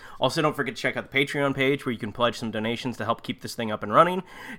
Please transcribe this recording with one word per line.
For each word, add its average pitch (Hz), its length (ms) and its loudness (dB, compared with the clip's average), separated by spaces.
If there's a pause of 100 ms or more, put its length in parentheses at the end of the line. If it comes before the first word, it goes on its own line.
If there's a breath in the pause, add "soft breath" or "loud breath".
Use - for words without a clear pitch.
(200 loud breath)
Also, 131 220 2
don't 151 140 2
forget 123 200 -2
to - 60 -10
check 127 160 0
out - 140 -6
the - 40 -4
Patreon 143 380 2
page 139 320 2
where 127 80 0
you 107 60 -6
can 104 120 -6
pledge 120 280 0
some 117 100 -4
donations 113 480 -2
to 107 80 -6
help 113 160 0
keep - 220 -8
this 110 100 -10
thing 113 180 -4
up 107 120 -4
and 104 100 -2
running. 175 300 6 (360 loud breath)